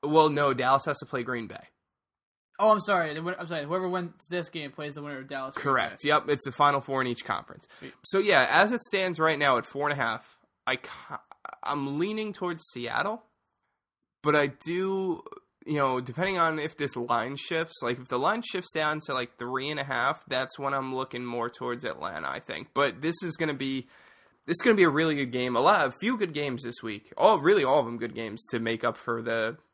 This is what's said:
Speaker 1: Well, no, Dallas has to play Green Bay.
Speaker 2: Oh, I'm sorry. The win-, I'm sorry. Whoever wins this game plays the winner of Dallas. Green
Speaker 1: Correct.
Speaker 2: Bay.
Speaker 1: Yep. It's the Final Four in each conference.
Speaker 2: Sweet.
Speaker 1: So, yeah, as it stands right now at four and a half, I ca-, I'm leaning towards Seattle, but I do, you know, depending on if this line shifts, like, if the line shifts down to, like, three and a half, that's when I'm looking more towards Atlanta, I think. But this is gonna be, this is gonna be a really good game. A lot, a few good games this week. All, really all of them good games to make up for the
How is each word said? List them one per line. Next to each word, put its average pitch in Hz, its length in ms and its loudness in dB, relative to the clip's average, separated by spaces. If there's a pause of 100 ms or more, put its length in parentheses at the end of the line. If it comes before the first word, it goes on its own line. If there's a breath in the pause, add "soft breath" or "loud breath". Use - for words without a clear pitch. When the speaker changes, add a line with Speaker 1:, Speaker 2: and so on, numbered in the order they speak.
Speaker 1:
Well, 156 260 6
no, 143 240 2
Dallas 127 320 2
has 143 140 -2
to - 60 -10
play 123 180 -6
Green 117 240 -6
Bay. - 160 -14 (960)
Speaker 2:
Oh, 214 120 6
I'm 208 100 6
sorry. 170 340 2
The 160 80 -6
win-, 180 160 -4
I'm 170 80 -10
sorry. 156 180 -4
Whoever 180 240 -2
wins 180 240 -4 (160)
this 175 200 -4
game 147 220 -10
plays 147 220 -10
the 147 80 -12
winner 147 160 -10
of 135 100 -12
Dallas. 135 280 -8
Green - 80 -8
Speaker 1:
Correct. 127 400 2
Speaker 2:
Bay. 143 60 0
Speaker 1:
Yep. 151 200 4
It's 147 160 0
the 135 60 -6
Final 143 300 4
Four 135 200 -2
in 127 60 0
each 120 180 -4
conference. - 400 -6 (140 loud breath)
Speaker 2:
Sweet. 135 140 -14 (120)
Speaker 1:
So, 196 140 2
yeah, 185 300 6
as 185 220 6
it 240 100 -2
stands 185 380 -2
right 160 200 4
now 139 180 4
at 113 80 -2
four 143 240 -2
and 147 100 -2
a - 20 0
half, 113 360 -4 (300)
I 131 80 2
ca-, - 440 -12 (440)
I'm 139 340 -2
leaning 214 340 -2
towards 175 300 -6 (100)
Seattle, 147 520 -4 (960)
but 147 140 4
I 143 120 6 (200)
do, 190 560 -2 (420)
you 151 120 -2
know, 131 220 2
depending 156 380 -2
on 160 220 2
if 156 180 -6
this 143 180 -4
line 123 420 -2
shifts, 165 440 -4
like, 123 180 -2
if 127 80 -16
the 123 120 -2
line 208 240 0
shifts - 280 -8
down 156 360 -2
to, 139 80 -2
like, 123 240 -6
three 131 320 -4
and 147 80 -6
a 139 40 -4
half, 131 440 0
that's 127 320 -2
when 139 160 -2
I'm 131 180 -2
looking 127 320 -6
more 120 240 -4
towards 123 360 -8
Atlanta, 80 440 -6
I 71 100 -6
think. - 360 -10
But 135 260 0
this 165 220 -2
is 165 120 -6
gonna 151 200 -2
be, 135 320 -6 (580 soft breath)
this 165 120 -2
is - 40 -4
gonna 226 160 6
be 190 60 8
a 165 60 8
really 156 260 2
good 135 160 -2
game. 123 240 -2
A 120 40 2
lot, 160 280 6
a 127 40 -2
few 233 260 -2
good 185 160 -2
games 143 300 -4
this 117 200 -8
week. 107 340 -8
All, 196 220 6
really 170 240 6
all 131 160 6
of 117 80 2
them 117 100 -6
good 117 160 -6
games 113 380 -8
to 120 80 0
make 113 240 -2
up 117 120 0
for 117 280 -6
the 117 340 -2 (160)